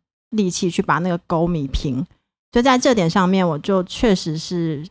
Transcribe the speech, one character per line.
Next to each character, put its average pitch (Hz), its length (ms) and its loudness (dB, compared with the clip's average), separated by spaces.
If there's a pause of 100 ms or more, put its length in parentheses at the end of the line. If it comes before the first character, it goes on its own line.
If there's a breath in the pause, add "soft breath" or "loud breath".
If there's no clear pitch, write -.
(320)
力 214 180 0
气 175 220 -2
去 196 100 0
把 156 160 0
那 175 120 -2
个 175 180 -2
沟 170 180 0
弥 160 220 -2
平。 135 360 -2 (500)
所 240 60 4
以 240 40 2
在 254 140 4
这 254 160 2
点 180 160 2
上 185 180 2
面， 190 180 2
我 156 120 0
就 190 260 0
确 214 300 0
实 165 240 -2
是 160 540 -4